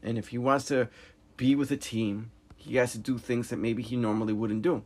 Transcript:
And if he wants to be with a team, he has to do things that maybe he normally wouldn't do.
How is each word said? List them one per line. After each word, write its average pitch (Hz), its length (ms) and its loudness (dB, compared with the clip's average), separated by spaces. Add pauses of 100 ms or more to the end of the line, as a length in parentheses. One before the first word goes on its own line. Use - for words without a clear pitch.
And 113 160 -2
if 104 120 -6
he 120 100 -6
wants 131 260 2
to 131 240 2 (480)
be 131 160 6
with 139 160 2
a 139 80 0
team, 113 540 -4 (240)
he - 220 -4
has 123 160 2
to 117 40 -8
do 120 220 -2
things 120 300 -2
that 120 80 -4
maybe 113 260 -2
he 117 120 -6
normally 110 380 0
wouldn't 107 300 0
do. 160 220 2